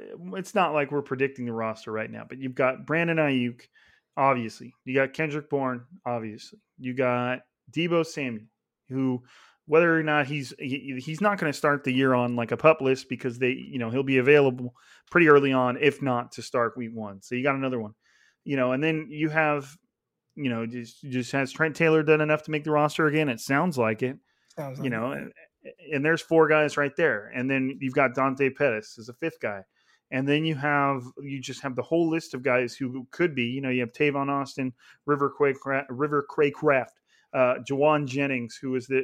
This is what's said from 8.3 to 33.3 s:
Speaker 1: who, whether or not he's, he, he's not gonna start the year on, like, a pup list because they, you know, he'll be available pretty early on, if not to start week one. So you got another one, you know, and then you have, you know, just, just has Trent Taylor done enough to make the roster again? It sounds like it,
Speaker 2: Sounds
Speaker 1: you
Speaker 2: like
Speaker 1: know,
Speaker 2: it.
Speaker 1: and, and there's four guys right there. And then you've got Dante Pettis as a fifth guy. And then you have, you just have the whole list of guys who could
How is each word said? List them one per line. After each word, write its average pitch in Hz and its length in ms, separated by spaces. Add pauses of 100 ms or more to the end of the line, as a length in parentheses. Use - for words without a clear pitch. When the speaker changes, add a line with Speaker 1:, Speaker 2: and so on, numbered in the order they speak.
Speaker 1:
who, 131 360 (420)
whether 165 320
or 160 60
not 147 240
he's, 139 320
he, 139 440
he's 160 180
not 202 180
gonna 151 140
start 143 300
the 131 80
year 131 220
on, 123 220
like, 117 160
a 120 60
pup 156 240
list 131 280
because 120 300
they, 127 100
you 131 300
know, 113 100
he'll 131 140
be 135 160
available 127 560 (340)
pretty 170 180
early 143 240
on, 127 300
if 143 220
not 123 300
to 117 100
start 120 340
week 117 160
one. 104 300
So - 100
you 123 80
got 139 140
another 131 240
one, 107 160 (480)
you 143 140
know, 127 160
and 135 100
then 160 260
you 151 200
have, 147 460 (600)
you 139 160
know, 113 160
just, 120 340
just 127 300
has 135 200
Trent 160 240
Taylor 160 280
done 151 180
enough 151 220
to - 80
make 151 120
the 156 60
roster 151 380
again? 151 200
It 113 120
sounds 151 360
like 110 280
it, 127 140 (380)
Speaker 2:
Sounds 139 220
Speaker 1:
you 147 60
Speaker 2:
like 131 80
Speaker 1:
know, 117 220
Speaker 2:
it. 143 40
Speaker 1:
and, 135 140 (640)
and 139 100
there's 156 180
four 160 260
guys 151 280
right 143 200
there. 117 400
And 127 120
then 135 320
you've 131 140
got 131 220
Dante 135 340
Pettis 123 480
as 113 120
a 120 40
fifth 160 260
guy. 104 220 (480)
And 135 180
then 147 160
you 160 120
have, 139 480 (180)
you 139 180
just 127 220
have 131 140
the 120 80
whole 165 260
list 160 240
of 127 80
guys 123 340
who 127 360
could 170 240